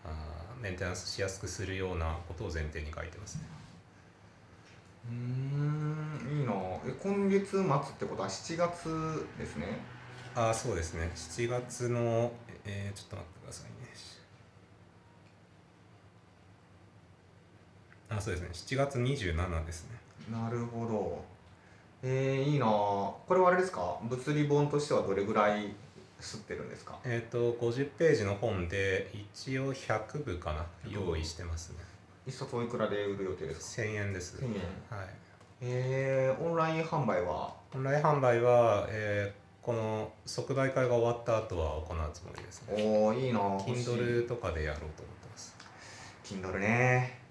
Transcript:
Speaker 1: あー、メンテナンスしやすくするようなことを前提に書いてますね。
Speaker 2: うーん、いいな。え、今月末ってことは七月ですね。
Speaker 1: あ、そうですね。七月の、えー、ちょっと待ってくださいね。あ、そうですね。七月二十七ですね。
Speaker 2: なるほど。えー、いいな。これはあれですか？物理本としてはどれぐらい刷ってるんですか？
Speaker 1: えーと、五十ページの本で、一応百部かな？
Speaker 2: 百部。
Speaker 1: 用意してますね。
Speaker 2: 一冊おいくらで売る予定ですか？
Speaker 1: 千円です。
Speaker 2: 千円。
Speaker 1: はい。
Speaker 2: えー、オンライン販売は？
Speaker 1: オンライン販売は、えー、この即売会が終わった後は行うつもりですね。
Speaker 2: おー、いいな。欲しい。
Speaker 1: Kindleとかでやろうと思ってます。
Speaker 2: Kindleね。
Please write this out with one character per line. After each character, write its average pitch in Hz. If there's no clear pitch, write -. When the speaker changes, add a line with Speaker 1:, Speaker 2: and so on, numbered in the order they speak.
Speaker 1:
あ 85
ー、 -
メ 101
ン 87
テ 95
ナ 90
ン 90
ス -
し -
や 95
す 92
く 98
す 92
る 95
よ 92
う 87
な 80
こ -
と -
を -
前 78
提 76
に 76
書 78
い -
て -
ま -
す -
ね。 -
Speaker 2:
う 120
ー -
ん、 147
い 139
い -
な。 113
え、 127
今 196
月 196
末 196
っ 165
て -
こ -
と 95
は 98
七 -
月 160
で -
す -
ね。 85
Speaker 1:
あ、 113
そ 113
う -
で 80
す 82
ね。 85
七 -
月 123
の、 120
え 101
ー、 101
ち -
ょ -
っ -
と 98
待 95
っ 85
て -
く -
だ -
さ -
い -
ね。 -
あ、 107
そ 104
う 90
で 85
す 87
ね。 82
七 -
月 139
二 127
十 90
七 82
で 82
す -
ね。 117
Speaker 2:
な 113
る 120
ほ 117
ど。 95
え 135
ー、 151
い 147
い -
な。 123
こ 101
れ 185
は 185
あ -
れ 185
で 185
す -
か？ 90
物 127
理 147
本 143
と 143
し -
て 147
は 107
ど 98
れ 98
ぐ 110
ら 104
い 101
刷 -
っ -
て -
る -
ん -
で -
す -
か？ -
Speaker 1:
え 117
ー -
と、 120
五 120
十 131
ペ 165
ー 139
ジ 107
の 101
本 98
で、 95
一 131
応 135
百 -
部 101
か 80
な？ 80
Speaker 2:
百 101
部。 87
Speaker 1:
用 80
意 80
し -
て 90
ま 85
す -
ね。 87
Speaker 2:
一 131
冊 131
お 120
い 117
く 117
ら 110
で 104
売 101
る 95
予 92
定 87
で -
す -
か？ -
Speaker 1:
千 107
円 101
で 87
す。 -
Speaker 2:
千 131
円。 110
Speaker 1:
は 98
い。 92
Speaker 2:
え 131
ー、 139
オ 170
ン 165
ラ 160
イ 160
ン 165
販 151
売 92
は？ 78
Speaker 1:
オ 135
ン 131
ラ 135
イ 151
ン 156
販 147
売 120
は、 117
え 104
ー、 -
こ 120
の 110
即 -
売 135
会 131
が 120
終 120
わ 120
っ 120
た 113
後 92
は 78
行 85
う -
つ -
も -
り -
で -
す -
ね。 104
Speaker 2:
お 107
ー、 123
い 131
い -
な。 107
欲 98
し 123
い。 120
Speaker 1:
Kindle 120
と 120
か 92
で 78
や 76
ろ 76
う -
と 76
思 78
っ 76
て -
ま -
す。 -
Speaker 2:
Kindle 95
ね。 123